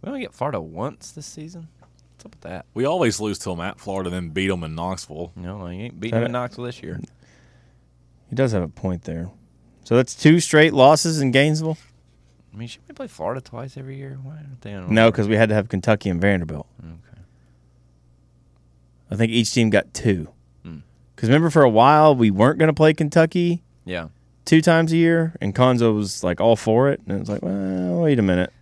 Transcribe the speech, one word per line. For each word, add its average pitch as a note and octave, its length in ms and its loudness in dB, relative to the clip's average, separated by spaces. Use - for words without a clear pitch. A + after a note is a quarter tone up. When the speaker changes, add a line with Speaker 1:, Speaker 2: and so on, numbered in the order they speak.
Speaker 1:
we - 60 -14
only C4+ 120 -10
get - 140 -14
Florida C#3 260 -8
once E2 520 -12
this D3+ 120 -18
season. D#3+ 440 -18
What's - 460 -20
up - 80 -20
with - 80 -20
that? F2 320 -14
Speaker 2:
We A#2+ 100 -4
always D3 360 0
lose G#2 180 -6
to F#2+ 140 -10
'em E2+ 80 -8
at F#2+ 200 -10
Florida, F#2+ 300 -6
then F2+ 180 -8
beat F#2+ 220 -2
'em F2+ 140 -4
in D#2+ 100 -10
Knoxville. F2 600 -10
Speaker 1:
No, F#2 320 -14
I F2 60 -12
ain't G#2 260 -14
beating A2+ 200 -4
'em A#2 80 -2
in A#2+ 60 -6
Speaker 3:
That B2 80 -6
Speaker 1:
Knoxville B2 260 -12
this A#2+ 160 -14
year. - 180 -12
Speaker 3:
He A#2 60 -8
does B2+ 160 0
have F#2+ 100 -2
a D#2+ 60 -6
point F2+ 340 -8
there. E2+ 260 -10
So A#2+ 100 -2
that's B2 200 0
two E3 260 4
straight D#3 320 4
losses D3+ 480 4
in C3+ 120 0
Gainesville? D#3 440 2
Speaker 1:
I G2+ 60 -20
mean, A2+ 100 -14
shouldn't - 220 -20
we D4+ 60 -20
play C4 140 -14
Florida B2 340 -8
twice B2 340 -16
every C3+ 220 -16
year? C3+ 240 -14
Why C3+ 140 -16
aren't C#3+ 260 -18
they G#2 100 -14
on F#2 220 -10
Speaker 3:
No, A2+ 100 6
Speaker 1:
order? A2+ 120 4
Speaker 3:
'cause G#2 120 0
we A2 80 2
had A2 140 2
to G#2+ 40 0
have G#2+ 140 0
Kentucky G2+ 400 -2
and F2 100 -2
Vanderbilt. E2+ 480 -2
Speaker 1:
Okay. E2 380 -20
Speaker 3:
I - 60 -6
think A2+ 160 0
each A2+ 200 0
team A#2 160 2
got G2+ 240 0
two. F2+ 360 -2
Speaker 1:
Hmm. E2 140 -16
Speaker 3:
'Cause A2+ 120 -4
remember D#3 220 4
for D3+ 120 4
a C3 60 8
while, C#3+ 480 6
we A2+ 140 4
weren't A2 280 2
gonna D#3 140 2
play D#3 220 4
Kentucky E3+ 680 0
Speaker 1:
Yeah. F2 240 -10
Speaker 3:
two D#3+ 160 6
times E3 300 2
a E3 40 0
year, E3 440 2
and G2+ 140 -4
Konzo A#2+ 400 4
was, G#2 300 -4
like, F2 160 -2
all A#2 160 4
for A#2+ 320 2
it. - 180 -2
And G2 100 -4
it - 40 -4
was - 80 -10
like, G#2 140 -6
"Well, F#3 580 -4
wait D3+ 180 2
a A2 40 2
minute. F#2 280 0